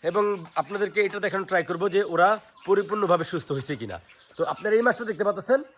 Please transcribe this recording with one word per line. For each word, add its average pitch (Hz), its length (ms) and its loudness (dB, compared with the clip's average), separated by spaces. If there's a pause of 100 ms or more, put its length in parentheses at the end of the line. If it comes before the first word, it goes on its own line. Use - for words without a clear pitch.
এবং 202 160 2 (380)
আপনাদেরকে 196 440 -4
এটা 202 180 -6
দেখানোর 190 260 -2
ট্রাই 180 200 2
করবো 180 240 -2
যে 196 60 4 (120)
ওরা 170 160 6 (400)
পরিপূর্ণভাবে 190 640 2
সুস্থ 170 240 -6
হয়েছে 135 240 -6
কিনা। 98 160 -10 (400)
তো 165 60 -2 (100)
আপনারা 202 260 -2
এই 233 80 4
মাছটা 240 240 0
দেখতে 196 160 -4
পাচ্ছেন 208 340 0 (180)